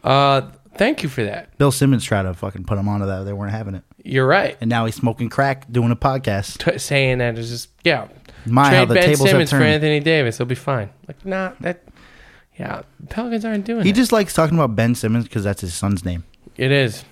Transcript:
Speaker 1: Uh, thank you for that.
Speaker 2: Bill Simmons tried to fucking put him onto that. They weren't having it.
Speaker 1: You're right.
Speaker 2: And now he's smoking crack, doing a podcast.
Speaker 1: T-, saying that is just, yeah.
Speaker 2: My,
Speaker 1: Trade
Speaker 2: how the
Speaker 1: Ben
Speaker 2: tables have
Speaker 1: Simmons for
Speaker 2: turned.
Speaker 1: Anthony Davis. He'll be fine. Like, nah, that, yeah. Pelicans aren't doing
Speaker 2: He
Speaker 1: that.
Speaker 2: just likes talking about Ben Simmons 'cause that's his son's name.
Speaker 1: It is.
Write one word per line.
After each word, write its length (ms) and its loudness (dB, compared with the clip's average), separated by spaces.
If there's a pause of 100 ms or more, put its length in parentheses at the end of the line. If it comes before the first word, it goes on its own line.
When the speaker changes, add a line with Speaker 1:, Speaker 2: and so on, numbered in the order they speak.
Speaker 1:
Uh, 380 4 (340)
thank 280 0
you 60 -4
for 140 -4
that. 340 -8
Speaker 2:
Bill 140 4
Simmons 320 2
tried 200 -2
to 100 -4
fucking 320 -10
put 120 -4
him 120 -2
onto 160 -2
that. 180 -6
They 100 -8
weren't 180 -8
having 240 -8
it. 80 -14 (200)
Speaker 1:
You're 240 0
right. 340 2
Speaker 2:
And 80 -2
now 160 2
he's 100 -4
smoking 340 -2
crack, 420 -2
doing 200 2
a 40 2
podcast. 760 -2
Speaker 1:
T-, 60 -4
saying 400 0
that 220 -2
is 100 -8
just, 200 -12 (140)
yeah. 240 0 (380)
Speaker 2:
My, 240 4
Speaker 1:
Trade 80 6
Speaker 2:
how 80 6
the 80 0
Speaker 1:
Ben 100 6
Speaker 2:
tables 180 4
have 80 4
Speaker 1:
Simmons 200 4
for 80 2
Speaker 2:
turned. 120 4
Speaker 1:
Anthony 300 2
Davis. 380 2
He'll 80 -2
be 100 -4
fine. 340 -4 (180)
Like, 180 -18
nah, 360 -6
that, 220 -6 (760)
yeah. 240 -10 (260)
Pelicans 360 -6
aren't 200 -4
doing 180 -2
Speaker 2:
He 80 4
Speaker 1:
that. 40 0
Speaker 2:
just 160 2
likes 220 2
talking 240 2
about 180 2
Ben 180 2
Simmons 340 0
'cause 160 -4
that's 180 -2
his 120 -6
son's 320 -2
name. 180 -4 (320)
Speaker 1:
It 160 0
is. 400 0